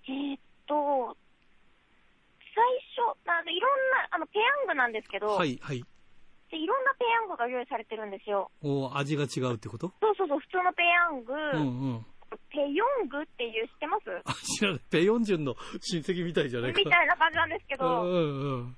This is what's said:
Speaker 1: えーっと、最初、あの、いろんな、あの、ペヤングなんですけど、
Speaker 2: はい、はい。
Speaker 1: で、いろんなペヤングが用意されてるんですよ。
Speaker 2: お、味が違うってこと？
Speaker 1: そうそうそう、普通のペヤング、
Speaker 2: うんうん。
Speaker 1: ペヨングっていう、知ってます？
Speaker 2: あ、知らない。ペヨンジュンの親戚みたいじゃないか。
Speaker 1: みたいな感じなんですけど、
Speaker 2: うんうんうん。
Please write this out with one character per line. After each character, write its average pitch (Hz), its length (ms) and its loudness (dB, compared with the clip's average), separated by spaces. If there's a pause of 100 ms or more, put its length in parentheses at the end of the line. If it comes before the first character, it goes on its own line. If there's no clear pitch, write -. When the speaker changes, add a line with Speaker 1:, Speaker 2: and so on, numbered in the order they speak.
Speaker 1:
え - 20 -12
ー 277 260 -6
っ - 40 -20 (260)
と、 285 500 0 (1400)
最 440 120 6 (320)
初、 466 200 0 (140)
あ 339 140 2
の、 339 80 -10
い 349 80 -2
ろ 466 80 4
ん 539 220 4
な、 - 200 2
あ - 80 -2
の、 320 80 -4
ペ - 140 0
ヤ 539 240 4
ン - 20 0
グ 359 80 0
な 254 140 4
ん 233 40 -4
で 220 100 -4
す - 60 -20
け 196 120 -6
ど、 208 80 0
Speaker 2:
は 196 160 2
い、 135 180 -2
は - 100 -8
い。 127 120 -6 (680)
Speaker 1:
で、 330 80 -8
い 311 80 -2
ろ 427 140 2
ん 523 40 -4
な 539 100 2
ペ - 100 -2
ヤ 466 160 2
ン 440 80 -6
グ 339 80 -6
が 233 100 0
用 247 140 -4
意 240 60 -8
さ 254 100 -6
れ 226 80 -6
て 226 100 -10
る 220 120 -8
ん 202 40 -8
で 196 140 -8
す - 40 -8
よ。 202 220 0 (100)
Speaker 2:
お、 139 340 -2
味 139 200 -2
が 147 100 0
違 - 140 -4 (140)
う - 20 -2
っ 113 40 -6
て 110 100 -12
こ 110 100 -10
と？ 180 140 -6 (100)
Speaker 1:
そ 427 80 4
う 403 60 2
そ 392 80 -2
う 330 40 -4
そ 285 80 0
う、 311 40 -2
普 - 80 -20
通 - 160 -6
の 359 80 2
ペ 349 100 -2
ヤ 349 280 4
ン 269 120 -6
グ、 226 100 -8
Speaker 2:
う 285 40 -2
ん 139 580 -2
う - 40 -
ん。 113 80 -14 (440)
Speaker 1:
ペ - 80 -6
ヨ 285 260 2 (200)
ン 277 40 -4
グ 277 140 -6
っ 311 40 -8 (120)
て 240 80 -2
い 220 160 -4
う、 247 60 -4
知 - 20 -18
っ - 80 -20
て 302 80 -6
ま 349 140 0
す？ - 100 -12 (140)
Speaker 2:
あ、 - 100 -6
知 - 300 -4
ら 196 80 2
な 139 60 -4
い。 - 20 -8 (100)
ペ 170 140 4
ヨ 220 140 6
ン 233 40 2
ジ 208 140 2
ュ - 20 -2
ン 156 60 -2
の 127 100 -2 (260)
親 170 200 -2
戚 175 240 -2
み 165 100 -4
た - 80 4
い 139 80 0
じ 120 60 -4
ゃ 120 40 0
な - 100 0
い - 20 -4
か。 - 80 0
Speaker 1:
み 392 100 0
た 349 140 6
い - 20 4
な 349 100 4
感 330 140 4
じ 320 60 -4
な 330 100 4
ん 320 40 -10
で 339 100 -4
す - 80 -20
け 277 80 -4
ど、 262 80 -2
Speaker 2:
う 254 40 2
ん 180 220 2
う 180 60 2
ん 147 240 0
う 139 220 -2
ん。 123 160 -10